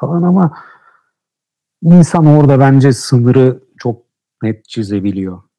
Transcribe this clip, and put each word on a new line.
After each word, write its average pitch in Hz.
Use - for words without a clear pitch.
falan 165
ama 180
insan 170
orada 147
bence 135
sınırı 127
çok 117
net 110
çizebiliyor. 95